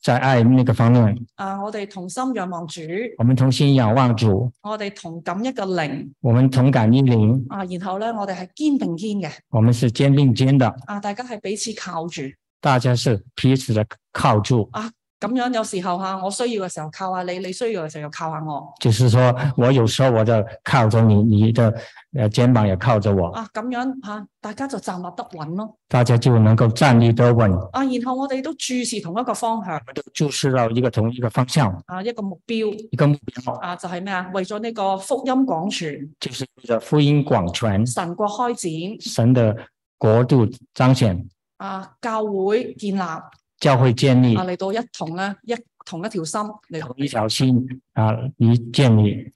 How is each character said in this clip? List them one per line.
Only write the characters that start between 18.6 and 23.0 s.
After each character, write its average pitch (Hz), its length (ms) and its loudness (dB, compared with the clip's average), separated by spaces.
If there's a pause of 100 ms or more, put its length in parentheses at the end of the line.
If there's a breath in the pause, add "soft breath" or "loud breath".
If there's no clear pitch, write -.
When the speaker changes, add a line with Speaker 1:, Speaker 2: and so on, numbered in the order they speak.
Speaker 1:
就 123 120 2
是 120 180 2
說 123 240 4 (220 loud breath)
我 123 160 4
有 127 140 4
時 117 160 -2
候 131 100 4
我 110 120 2
就 117 80 2 (300 loud breath)
靠 120 260 2
着 113 140 4
你， 107 120 6 (100)
你 110 280 4
的， 113 200 2 (440 loud breath)
呃， 113 120 0
肩 123 240 2
膀 110 140 4
也 95 100 2
靠 107 240 2